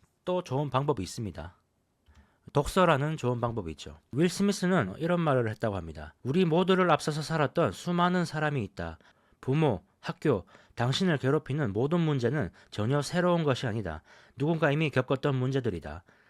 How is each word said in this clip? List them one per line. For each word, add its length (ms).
또 180
좋은 280
방법이 340
있습니다. 500
독서라는 640
좋은 240
방법이 320
있죠. 280
윌 180
스미스는 680
이런 220
말을 280
했다고 280
합니다. 380
"우리 200
모두를 460
앞서서 320
살았던 500
수많은 520
사람이 400
있다. 340
부모, 420
학교, 440
당신을 440
괴롭히는 540
모든 280
문제는 500
전혀 300
새로운 440
것이 240
아니다. 340
누군가 360
이미 180
겪었던 460
문제들이다. 640